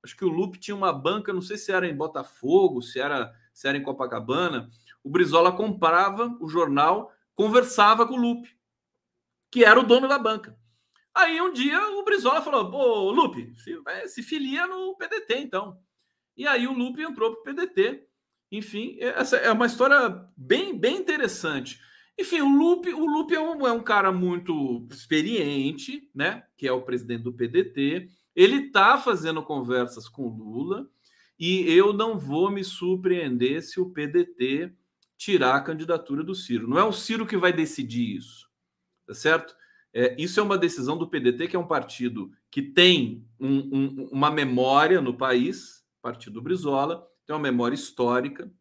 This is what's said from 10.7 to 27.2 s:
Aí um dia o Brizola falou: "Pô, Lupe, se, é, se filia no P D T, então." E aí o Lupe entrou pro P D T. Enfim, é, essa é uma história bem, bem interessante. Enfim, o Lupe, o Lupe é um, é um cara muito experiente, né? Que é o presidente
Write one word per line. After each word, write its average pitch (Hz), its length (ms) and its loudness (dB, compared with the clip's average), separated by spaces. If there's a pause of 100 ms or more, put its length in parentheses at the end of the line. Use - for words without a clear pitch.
Aí 330 300 2
um 359 100 0
dia 285 300 0 (160)
o 403 60 -6
Brizola 320 360 2
falou: 240 300 -2
"Pô, 226 400 2
Lupe, 214 460 0
se, - 320 -14
é, 185 200 -10
se - 140 -14
filia 285 460 -4
no 370 280 -8
P - 120 -12
D 440 140 -4
T, 277 180 -4
então." 202 400 -8 (580)
E 254 80 -10
aí 254 220 0
o 269 60 -4
Lupe 254 280 -6
entrou 226 300 -4
pro 226 100 -16
P 277 120 -12
D 349 120 -4
T. 240 420 -2 (440)
Enfim, 208 480 -10
é, 247 80 -4 (120)
essa 269 180 2
é 233 140 2
uma 226 140 2
história 247 580 2 (140)
bem, 262 400 -2
bem 269 200 0
interessante. 214 840 -4 (400)
Enfim, 349 220 -2
o 277 60 4
Lupe, 339 460 4
o 311 140 -2
Lupe 311 260 0
é 311 60 0
um, 311 260 -4
é 240 60 2
um 233 100 -2
cara 202 300 2
muito 175 800 -2
experiente, 156 1200 -4
né? 180 300 -4 (120)
Que 139 120 -6
é 127 40 0
o 127 120 -2
presidente 120 400 -8